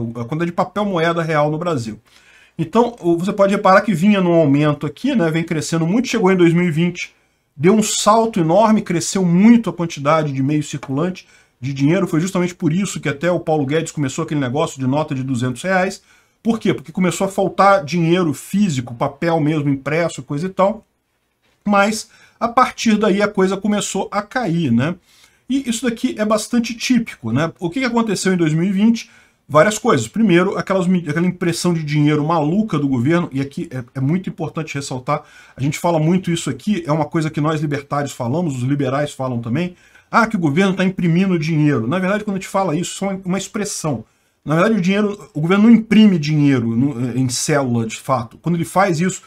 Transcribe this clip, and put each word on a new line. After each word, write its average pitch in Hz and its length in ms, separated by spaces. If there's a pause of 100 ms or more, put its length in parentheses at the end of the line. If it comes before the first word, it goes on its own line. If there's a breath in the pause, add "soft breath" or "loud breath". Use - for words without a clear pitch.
(140)
A 117 100
quantidade 156 220
de 170 60
papel 196 340
moeda 170 360
real 151 280
no 151 80
Brasil. 147 420 (580 soft breath)
Então, 220 400
o, 170 200
você 180 120
pode 196 240
reparar 190 280
que 214 100
vinha 196 260
num 180 140
aumento 151 540
aqui, 254 280
né? 175 160
Vem 165 140
crescendo 160 420
muito, 202 220
chegou 185 240
em 190 40
dois 170 180
mil 175 100
e 180 60
vinte, 175 440 (400)
deu 165 200
um 220 80
salto 220 580
enorme, 208 400
cresceu 180 460
muito 208 420
a 175 60
quantidade 151 580
de 135 100
meio 147 200
circulante 147 680 (320 soft breath)
de 135 140
dinheiro. 160 340
Foi 165 100
justamente 180 360
por - 180
isso 185 260
que 151 120
até 143 200
o 170 100
Paulo 156 260
Guedes 160 260
começou 147 320
aquele - 160
negócio 139 400
de 131 60
nota 151 280
de 131 80
duzentos 127 400
reais. 190 380 (420 soft breath)
Por 226 160
quê? 196 140
Porque - 200
começou 185 340
a - 40
faltar 190 540
dinheiro 165 480
físico, 147 640
papel 165 440
mesmo, 147 300
impresso, 147 540
coisa 147 240
e - 20
tal. 196 340 (840)
Mas, 208 420 (320 soft breath)
a 226 80
partir 233 480
daí, 208 240
a 202 80
coisa 196 260
começou 196 560
a 202 120
cair, 170 480
né? 127 240 (560 soft breath)
E 269 180
isso 233 160
daqui 240 320
é 214 80
bastante 220 480
típico, 233 580
né? 151 280
O 185 100
que 214 120
que 262 40
aconteceu 226 480
em 185 60
dois 156 160
mil 165 100
e 202 80
vinte? 226 380 (360 soft breath)
Várias 160 300
coisas. 156 320
Primeiro, 190 480
aquelas 185 300
me-, 180 200
aquela 165 200
impressão 175 480
de 165 80
dinheiro 147 420
maluca 165 540
do 139 100
governo, 139 440
e 135 80
aqui 135 300
é, 127 140 (120)
é 131 40
muito 165 300
importante 156 460
ressaltar, 139 480 (300 loud breath)
a - 60
gente 147 180
fala 170 200
muito 170 320
isso 165 180
aqui, 175 380
é 139 60
uma 156 120
coisa 156 240
que 156 120
nós 151 200
libertários 143 520
falamos, 139 440
os 123 60
liberais 139 500
falam 131 280
também, 151 340 (360 soft breath)
ah, - 160
que 226 100
o 185 40
governo 175 340
tá 190 100
imprimindo 185 540
dinheiro. 147 480
Na 156 120
verdade, 196 260
quando 196 120
a - 20
gente 190 100
fala 196 280
isso, 175 180
isso - 100
é 196 40
uma, 190 160
uma 185 140
expressão. 190 680 (400)
Na 143 100
verdade, 220 220
o 196 40
dinheiro, 196 540
o 151 80
governo 190 220
não 233 100
imprime 214 440
dinheiro 143 560
no, 123 440
em 131 100
célula, 123 560
de 110 120
fato. 120 420
Quando 165 160
ele 170 100
faz 180 340
isso, 185 280